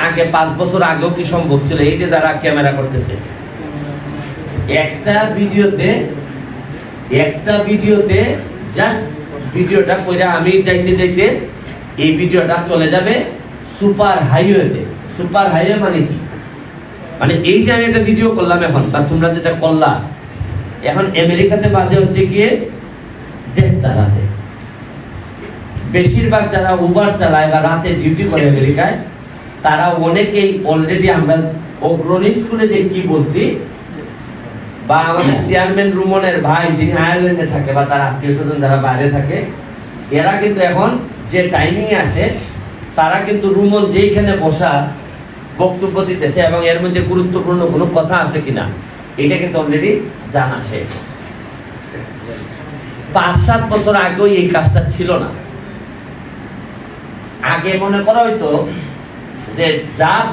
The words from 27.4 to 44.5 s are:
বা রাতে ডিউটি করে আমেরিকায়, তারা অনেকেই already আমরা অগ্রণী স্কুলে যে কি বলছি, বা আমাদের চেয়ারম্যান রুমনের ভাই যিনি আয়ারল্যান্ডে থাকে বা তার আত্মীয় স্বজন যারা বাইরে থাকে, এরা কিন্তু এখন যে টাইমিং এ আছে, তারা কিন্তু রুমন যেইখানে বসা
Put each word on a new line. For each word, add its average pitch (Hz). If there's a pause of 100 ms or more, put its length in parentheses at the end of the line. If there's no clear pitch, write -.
বা 156
রাতে 165 (100)
ডিউটি 160
করে 156
আমেরিকায়, 135 (720)
তারা 156 (220)
অনেকেই 202 (220)
already 160 (100)
আমরা 160 (540)
অগ্রণী 185 (120)
স্কুলে 226
যে 185 (120)
কি 185 (140)
বলছি, 156 (1500)
বা 151 (120)
আমাদের 170
চেয়ারম্যান 190
রুমনের 190 (100)
ভাই 170 (120)
যিনি 156 (120)
আয়ারল্যান্ডে 175
থাকে 143
বা 143
তার 143
আত্মীয় 143
স্বজন 147
যারা 135
বাইরে 127
থাকে, 175 (800)
এরা 156
কিন্তু 208 (100)
এখন 196 (420)
যে 180 (160)
টাইমিং 170
এ - (100)
আছে, - (760)
তারা 165 (100)
কিন্তু 202 (100)
রুমন 202 (120)
যেইখানে 202 (120)
বসা 160 (880)